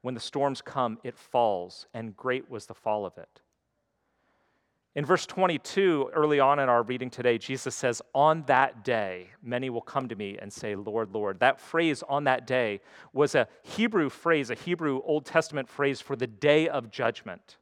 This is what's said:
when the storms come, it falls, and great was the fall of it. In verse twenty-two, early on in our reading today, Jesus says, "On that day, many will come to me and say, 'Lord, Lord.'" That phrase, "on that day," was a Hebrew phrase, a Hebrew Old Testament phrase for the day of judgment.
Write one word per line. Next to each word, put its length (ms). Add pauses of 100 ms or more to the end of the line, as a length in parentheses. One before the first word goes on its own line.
when 120
the 60
storms 400
come, 440
it 120
falls, 760
and 220
great 340
was 160
the 80
fall 320
of 100
it. 240 (1600)
In 80
verse 220
twenty-two, 840
early 280
on 180
in 100
our 140
reading 260
today, 300
Jesus 380
says, 260 (140)
"On 300
that 360
day, 480 (140)
many 260
will 100
come 280
to 80
me 220
and 140
say, 220
'Lord, 380
Lord.'" 260
That 220
phrase, 480
"on 160
that 240
day," 320 (320)
was 240
a 100 (160)
Hebrew 460
phrase, 420
a 60
Hebrew 460
Old 220
Testament 440
phrase 320
for 160
the 100
day 420
of 220
judgment. 720